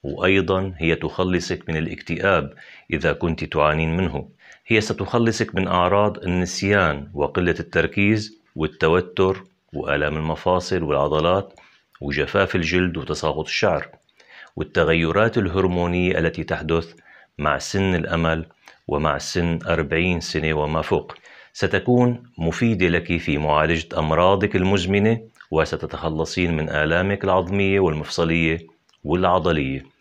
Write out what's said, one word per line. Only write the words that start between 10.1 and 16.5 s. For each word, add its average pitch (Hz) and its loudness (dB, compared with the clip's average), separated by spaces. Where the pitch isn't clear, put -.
المفاصل 85 0
والعضلات 76 0
وجفاف 73 -2
الجلد 90 0
وتساقط 78 -4
الشعر - -2
والتغيرات 82 2
الهرمونية 90 0
التي 80 -2
تحدث 80 -2